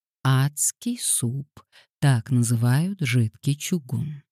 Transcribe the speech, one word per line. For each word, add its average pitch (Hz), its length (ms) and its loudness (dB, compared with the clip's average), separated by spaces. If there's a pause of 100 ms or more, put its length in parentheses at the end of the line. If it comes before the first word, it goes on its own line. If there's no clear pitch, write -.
(240)
«Адский 139 760 0
суп, 131 480 -4 (540)
так 131 300 2
называют 123 720 2
жидкий 123 520 0
чугун». 147 760 -6